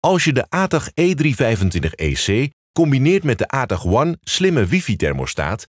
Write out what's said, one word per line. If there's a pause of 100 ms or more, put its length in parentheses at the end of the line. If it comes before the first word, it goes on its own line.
Als
je
de
atag
E
drie
vijfentwintig
E
C (220)
combineert
met
de
atag
One
slimme
wifi-thermostaat